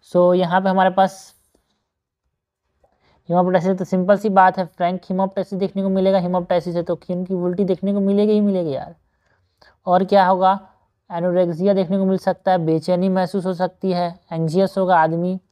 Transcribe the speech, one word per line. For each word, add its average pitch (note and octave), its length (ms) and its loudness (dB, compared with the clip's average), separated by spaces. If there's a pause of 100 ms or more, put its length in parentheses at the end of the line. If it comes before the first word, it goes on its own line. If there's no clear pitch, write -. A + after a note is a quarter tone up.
(120)
So, F3+ 220 4
यहाँ F3+ 260 0
पे F#3+ 80 -2
हमारे F#3 220 2
पास F#3+ 440 -2 (2000)
hemoptysis, F3+ 480 0
तो F#3 60 -6
सिंपल F#3 320 0
सी G#3 120 -4
बात F#3+ 300 4
है, F3+ 80 -4
फ्रैंक F3+ 360 -4
hemoptysis F#3+ 520 -4
देखने G3 280 -4
को G3 60 -2
मिलेगा। F#3+ 300 2
hemoptysis F3+ 580 -2
है F3 60 -2
तो F3 140 -4
खून F3+ 280 -8
की F#3 100 -6
उल्टी F3+ 300 -2
देखने F#3+ 280 -2
को G3+ 80 -2
मिलेगी G3+ 320 2
ही G#3 80 2
मिलेगी F#3+ 300 0
यार। - 260 -10 (920)
और F#3 180 2
क्या G3 220 4
होगा? F#3+ 480 0 (380)
एनोरेक्सिया F3 600 0
देखने F#3+ 240 0
को F#3+ 60 0
मिल F#3+ 140 0
सकता F#3 340 -2
है, F#3 60 2
बेचैनी E3 500 0
महसूस F#3 380 -2
हो F#3+ 80 -2
सकती F3+ 380 -4
है, F3 280 -4 (120)
एंग्जियस E3 460 -2
होगा F#3 220 2
आदमी F3 400 -2 (120)